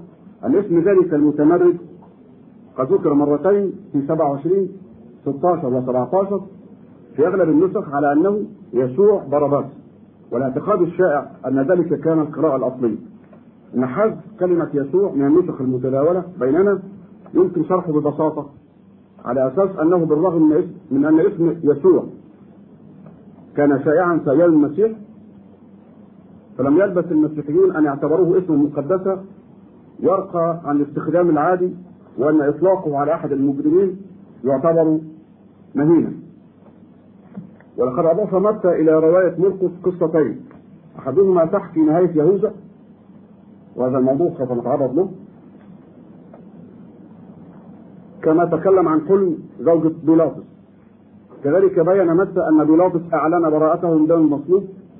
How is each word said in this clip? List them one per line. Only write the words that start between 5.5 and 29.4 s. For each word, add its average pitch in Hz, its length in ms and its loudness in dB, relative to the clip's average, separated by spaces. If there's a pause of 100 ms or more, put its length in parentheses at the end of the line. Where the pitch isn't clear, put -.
وسبعتاشر 185 680 -2 (720)
في 151 120 2
أغلب 180 220 0
النسخ 151 440 0
على 143 200 0
أنه 196 280 2 (320)
يسوع 156 580 2
بarabbas، 143 340 0 (640)
والاعتقاد 143 500 -2
الشائع 156 500 -2 (160)
أن 135 120 -2
ذلك 165 400 0
كان 160 200 0
القراءة 143 360 -2
الأصلية. 123 420 -4 (800)
إن 123 100 0
حذف 202 320 -2 (220)
كلمة 170 340 0
يسوع 143 380 0
من 139 140 -2
النسخ 156 360 2
المتداولة 135 640 -2 (160)
بيننا 180 400 2 (540)
يمكن 175 300 0
شرحه 175 280 -2
ببساطة، 147 580 -4 (760)
على 131 220 -2
أساس 190 340 -2
أنه 170 160 2
بالرغم 160 520 2
من 151 60 2
اسم، 180 140 -2 (220)
من 139 140 0
أن 156 140 4
اسم 165 440 0
يسوع 143 400 4 (1500)
كان 147 280 2
شائعا 170 340 2
في 143 140 -2
أيام 165 220 4
المسيح، 151 380 2 (1700)
فلم 139 200 0
يلبث 180 340 0
المسيحيون 151 640 0
أن 151 100 0
يعتبروه 156 520 0
اسما 175 180 -2
مقدسا 151 680 -2 (760)